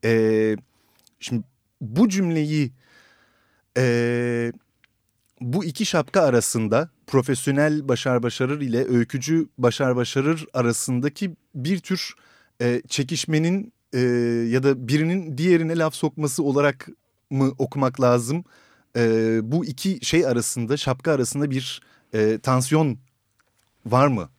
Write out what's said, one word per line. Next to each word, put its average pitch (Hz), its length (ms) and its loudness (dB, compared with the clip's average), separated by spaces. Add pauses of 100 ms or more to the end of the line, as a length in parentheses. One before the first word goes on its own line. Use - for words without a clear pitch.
E, 110 520 2 (640)
şimdi 117 220 -6 (380)
bu 131 280 2
cümleyi, 156 640 0 (1040)
e, 120 760 0 (880)
bu 135 240 -4
iki 170 220 -4
şapka 175 340 0
arasında 120 720 2 (160)
profesyonel 139 800 0
Başar 123 340 0
Başarır 131 380 -4
ile 127 240 0
öykücü 131 640 0 (100)
Başar 127 380 2
Başarır 139 560 -2
arasındaki 127 760 -2 (240)
bir 160 240 -4
tür, - 360 -6 (480)
e, 120 260 0
çekişmenin, 160 840 -2 (200)
e, 127 80 0 (500)
ya 131 120 2
da 131 260 0
birinin 160 500 -2
diğerine 165 400 2
laf 156 160 0
sokması 151 480 -2
olarak 143 460 0 (420)
mı 135 280 2
okumak 135 420 -2
lazım? 123 440 2 (520)
E, 113 460 2
bu 143 220 -2
iki 151 380 -4
şey 160 240 2
arasında, 120 500 -2
şapka 139 360 -2
arasında 143 380 -2
bir, 131 300 -6 (340)
e, 110 280 2
tansiyon 131 560 0 (880)
var 127 220 4
mı? 107 300 -2